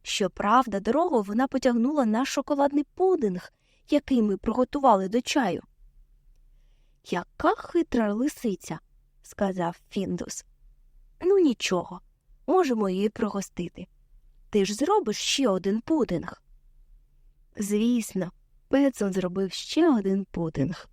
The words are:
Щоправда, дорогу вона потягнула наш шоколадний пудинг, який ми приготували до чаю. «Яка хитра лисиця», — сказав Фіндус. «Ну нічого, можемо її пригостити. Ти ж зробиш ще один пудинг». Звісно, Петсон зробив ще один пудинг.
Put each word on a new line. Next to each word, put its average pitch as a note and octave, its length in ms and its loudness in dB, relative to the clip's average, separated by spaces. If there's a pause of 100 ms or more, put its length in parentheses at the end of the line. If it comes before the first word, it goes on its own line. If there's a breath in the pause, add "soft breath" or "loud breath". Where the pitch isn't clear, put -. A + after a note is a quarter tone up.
Щоправда, G3+ 760 0
дорогу C4 420 0
вона G#3+ 260 0
потягнула B3+ 580 2
наш A3 240 0
шоколадний C#4+ 560 0 (100)
пудинг, D4+ 580 0 (360)
який C#4 320 2
ми G3+ 160 2
приготували A#3 720 2
до A3+ 140 0
чаю. G#3+ 420 -2 (1400)
«Яка D4 500 -2
хитра A#3 580 -2
лисиця», — G#3+ 680 -4 (420)
сказав F#3 680 -4
Фіндус. F3+ 560 -8 (760)
«Ну F#4+ 180 4
нічого, G3 640 0 (460)
можемо B3+ 420 2
її G3 200 0
пригостити. F#3+ 760 -6 (640)
Ти G3 160 2
ж G#3 80 -4
зробиш D4 440 0
ще - 320 0
один G3 320 0
пудинг». A3+ 600 -2 (1160)
Звісно, G#3 760 -2 (360)
Петсон C4 460 2
зробив F#3 380 -2
ще - 380 2
один G3 420 2
пудинг. D#3+ 600 -4